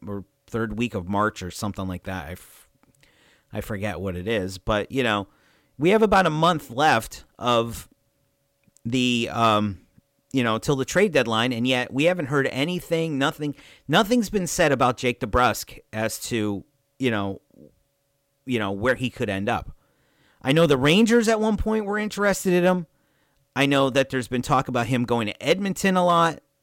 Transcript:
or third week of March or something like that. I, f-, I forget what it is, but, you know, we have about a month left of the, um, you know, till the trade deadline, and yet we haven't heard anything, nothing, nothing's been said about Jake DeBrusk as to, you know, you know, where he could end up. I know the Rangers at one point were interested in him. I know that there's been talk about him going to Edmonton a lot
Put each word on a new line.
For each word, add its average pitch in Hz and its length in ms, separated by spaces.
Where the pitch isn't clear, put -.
or 101 180
third 110 320
week 120 160
of 87 140
March 101 340
or 90 80
something 98 360
like 90 180
that. 92 220
I, 80 60
f-, - 360
I 104 80
forget 101 400
what 92 160
it 90 100
is, 98 320
but, 104 320
you 131 120
know, 104 260
we 151 120
have 214 120
about 196 240
a 160 40
month 160 400
left 127 540
of 117 500
the, 120 480
um, 107 460
you 135 100
know, 113 160
till 147 180
the 131 80
trade 185 280
deadline, 120 400
and 117 140
yet 127 260
we 135 120
haven't 175 220
heard 135 220
anything, 165 680
nothing, 147 380
nothing's 208 420
been 185 180
said 160 260
about 123 240
Jake 123 240
DeBrusk 117 580
as 110 260
to, 104 460
you 127 120
know, 101 300
you 123 140
know, 101 140
where 117 240
he 127 120
could 107 220
end 98 180
up. 110 220
I 131 100
know 165 140
the 143 100
Rangers 208 520
at 226 120
one 214 160
point 220 280
were 202 140
interested 202 540
in 175 120
him. 180 220
I 135 100
know 139 240
that 131 200
there's 127 180
been 127 140
talk 135 260
about 120 180
him 120 180
going 117 240
to - 140
Edmonton 190 540
a 180 80
lot 170 360